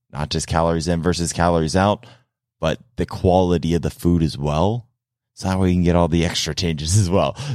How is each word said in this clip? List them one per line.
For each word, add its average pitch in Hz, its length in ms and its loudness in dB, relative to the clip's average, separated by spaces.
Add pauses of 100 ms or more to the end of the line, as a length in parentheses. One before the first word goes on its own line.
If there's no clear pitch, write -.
(120)
not 73 180 -6
just 82 160 -4
calories 82 420 0
in 85 140 0
versus 85 300 -2
calories 85 440 0
out, 98 300 0 (540)
but 80 180 -2 (180)
the 87 100 -4
quality 87 680 2
of 80 80 0
the 73 80 -2
food 87 320 0
as 73 160 -2
well. 82 500 -2 (460)
So - 140 -8
that 95 100 0
way 95 100 2
you 90 60 2
can 90 100 2
get 85 120 4
all 87 120 4
the 85 160 0
extra 80 300 -4
changes 82 420 -2
as 98 140 2
well. 85 260 0 (180)